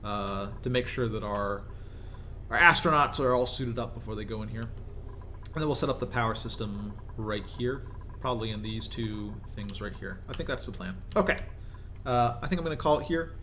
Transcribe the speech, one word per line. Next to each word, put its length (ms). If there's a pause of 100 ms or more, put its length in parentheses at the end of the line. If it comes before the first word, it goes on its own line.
uh, 480 (100)
to 80
make 160
sure 220
that 160
our, 400 (840)
our 100
astronauts 600
are 160
all 100
suited 320
up 180
before 200
they 100
go 180
in 60
here. 140
And 920
then 120
we'll 80
set 140
up 100
the 80
power 300
system 560 (240)
right 280
here, 380 (380)
probably 300
in 120
these 240
two 480 (220)
things 240
right 160
here. 320
I 40
think 160
that's 180
the 60
plan. 240 (200)
Okay, 220 (680)
uh, 360
I 60
think 140
I'm 40
gonna 120
call 240
it 60
here 260 (100)